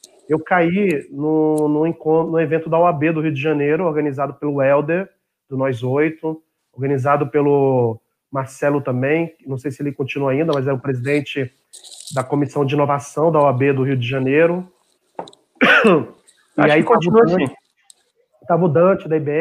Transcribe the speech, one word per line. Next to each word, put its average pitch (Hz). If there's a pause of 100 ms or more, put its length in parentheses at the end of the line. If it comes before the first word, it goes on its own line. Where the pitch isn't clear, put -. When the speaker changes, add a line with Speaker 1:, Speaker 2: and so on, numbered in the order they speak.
(280)
Speaker 1:
eu 156
caí 175
no, 151
no, 151
encon-, 165
no 165
evento 160
da 165
O 175
A 175
B 156
do 160
Rio 160
de 135
Janeiro, 151
organizado 147
pelo 143
Helder, 147 (400)
do 131
Nós 131
Oito, 160 (300)
organizado 139
pelo 135 (320)
Marcelo 143
também, 139 (100)
não 135
sei 139
se 135
ele 143
continua 139
ainda, 151
mas 135
é 139
o 131
presidente 135 (640)
da 131
Comissão 147
de 139
Inovação 143
da 156
O 143
A 139
B 135
do 131
Rio 135
de 117
Janeiro. 151 (920)
<coughs> - (420)
E -
Speaker 2:
Acho 151
Speaker 1:
aí 160
Speaker 2:
que 160
continua 220
Speaker 1:
tava 175
o 185
Dante, 156
Speaker 2:
assim. 127 (920)
Speaker 1:
tava 175
o 170
Dante 180
da 156
I -
B 147